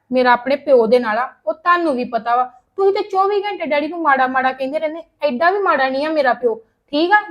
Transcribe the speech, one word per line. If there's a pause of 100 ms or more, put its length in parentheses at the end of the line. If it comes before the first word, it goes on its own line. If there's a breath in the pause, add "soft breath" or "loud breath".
(120)
ਮੇਰਾ
ਆਪਣੇ
ਪਿਓ
ਦੇ
ਨਾਲ
ਆ, (120)
ਉਹ
ਤੁਹਾਨੂੰ
ਵੀ
ਪਤਾ
ਵਾ। (220)
ਤੁਸੀਂ
ਤੇ
ਚੌਵੀ
ਘੰਟੇ
ਡੈਡੀ
ਨੂੰ
ਮਾੜਾ
ਮਾੜਾ
ਕਹਿੰਦੇ
ਰਹਿੰਦੇ, (220)
ਐਡਾ
ਵੀ
ਮਾੜਾ
ਨਹੀਂ
ਆ
ਮੇਰਾ
ਪਿਓ, (360)
ਠੀਕ
ਆ?